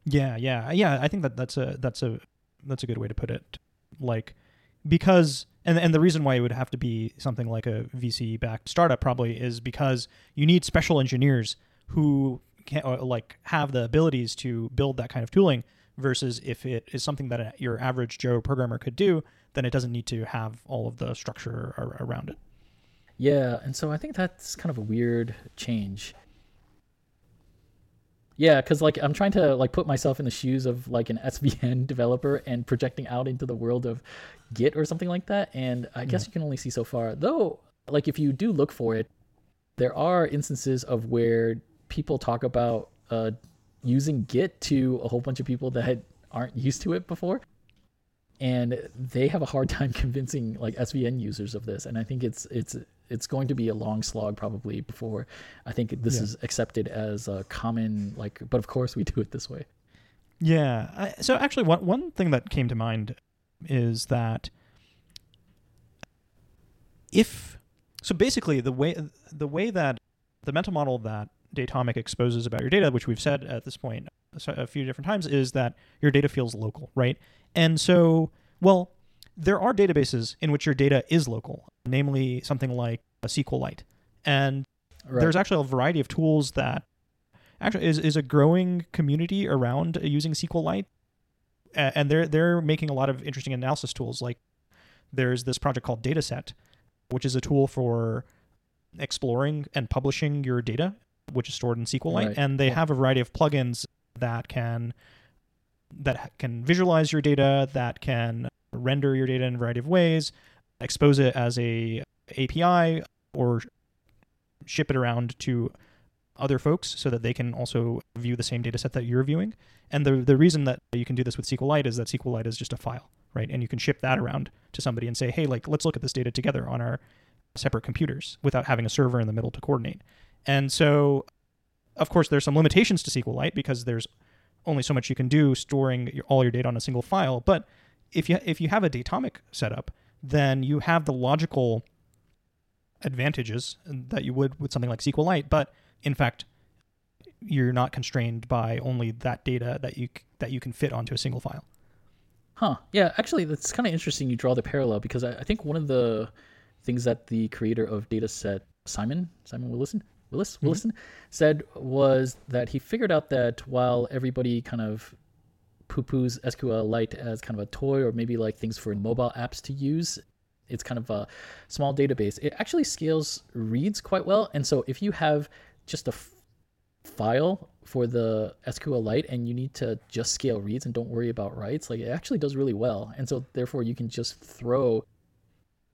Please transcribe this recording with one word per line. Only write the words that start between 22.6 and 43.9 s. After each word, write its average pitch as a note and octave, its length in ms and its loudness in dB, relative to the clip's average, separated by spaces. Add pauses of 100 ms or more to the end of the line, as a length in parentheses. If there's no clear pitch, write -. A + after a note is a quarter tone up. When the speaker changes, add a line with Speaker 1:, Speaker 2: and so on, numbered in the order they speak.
Speaker 2:
Yeah, C3 480 2
and C3+ 100 -6
so D#3 160 -4
I D3+ 60 -2
think D4+ 180 -8
that's - 420 -6
kind - 120 -6
of B2+ 80 -4
a A2 60 -6
weird A#2 520 0 (220)
change. G#2 580 -6 (2250)
Yeah, D3 240 8
'cause, D3 220 2
like, D3+ 160 6
I'm D3 160 0
trying G3 180 2
to, D#3 220 6
like, B2+ 180 2
put F3 140 0
myself C#3 320 0
in D3 80 -4
the A#2 40 -2
shoes C3 360 -2
of, B2 220 -4
like, A#2 200 -2
an A2+ 140 -4
S - 160 -4
V C#3+ 240 2
N B2+ 240 0
<laughs> C#3 80 -4
developer B2+ 500 0
and B2 220 -6
projecting C3 400 -4
out B2 200 -4
into B2+ 200 -6
the B2 80 -6
world A#2+ 320 -2
of A#2 160 -6 (500)
Git A#2+ 240 2
or D#3 80 2
something E3+ 240 -4
like F3+ 180 -4
that, G3+ 280 0
and B2 400 -4
I B2 100 -8
guess A2+ 200 -2
Speaker 1:
Yeah. - 20 -12
Speaker 2:
you - 60 -16
can E3 100 -4
only C#3+ 160 -4
see - 100 -8
so A#2 160 -2
far. A#2 300 -4
Though, G#3+ 460 0 (280)
like, D3 180 0
if D3 120 -2
you C#3+ 160 2
do G#3+ 180 0
look D3 180 2
for A2+ 260 -2
it, A2+ 120 -2 (680)
there B2 200 2
are E3+ 300 2
instances C3+ 580 -2
of A#2 220 -2
where A#2 500 2 (320)
people D3+ 300 -2
talk A#2 260 -2
about, A#2+ 460 0 (200)
uh, A2+ 200 -2 (540)
using C3+ 400 2